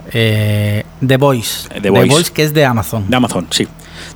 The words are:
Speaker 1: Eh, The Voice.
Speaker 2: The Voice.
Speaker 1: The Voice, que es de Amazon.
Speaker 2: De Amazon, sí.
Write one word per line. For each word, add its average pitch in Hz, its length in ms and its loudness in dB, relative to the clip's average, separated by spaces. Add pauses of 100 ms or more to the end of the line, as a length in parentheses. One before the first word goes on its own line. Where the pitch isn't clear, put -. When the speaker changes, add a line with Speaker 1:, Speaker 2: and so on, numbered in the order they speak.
(120)
Speaker 1:
Eh, 107 720 0 (220)
The 131 100 4
Voice. 131 520 0 (120)
Speaker 2:
The 101 100 0
Voice. 123 180 4
Speaker 1:
The 131 60 4
Voice, 170 180 0
que 156 120 -2
es 151 100 0
de 151 100 4
Amazon. 117 440 -2
Speaker 2:
De 123 80 2
Amazon, 107 340 -2
sí. - 160 -2 (500)